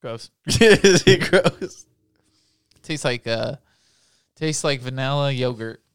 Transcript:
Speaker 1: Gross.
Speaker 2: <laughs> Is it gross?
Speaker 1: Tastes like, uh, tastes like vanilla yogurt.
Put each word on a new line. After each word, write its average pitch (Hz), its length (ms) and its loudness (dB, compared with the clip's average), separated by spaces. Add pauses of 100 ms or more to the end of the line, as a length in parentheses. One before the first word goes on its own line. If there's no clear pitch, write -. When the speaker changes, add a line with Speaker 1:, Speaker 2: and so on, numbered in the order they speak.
Speaker 1:
Gross. 117 360 -14
Speaker 2:
<laughs> - 80 -20
Is 202 640 4
it 185 220 4
gross? - 560 -2 (960)
Speaker 1:
Tastes 151 220 -8
like, 123 200 -4
uh, 113 300 -4 (800)
tastes 156 280 -6
like 139 180 -2
vanilla 135 500 -4
yogurt. 123 500 -6 (140)